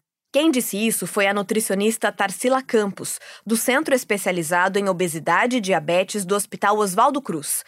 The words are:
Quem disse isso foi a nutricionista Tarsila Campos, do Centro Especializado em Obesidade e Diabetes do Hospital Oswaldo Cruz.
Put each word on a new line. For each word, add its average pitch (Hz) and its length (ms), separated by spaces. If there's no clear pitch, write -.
Quem 311 200
disse 240 260
isso 214 280
foi 196 220
a 202 60
nutricionista 208 800
Tarsila 254 500
Campos, 214 580
do 226 120
Centro 277 360
Especializado 190 840
em 202 80
Obesidade 180 680
e 226 40
Diabetes 185 640
do 180 120
Hospital 202 420
Oswaldo 220 440
Cruz. - 460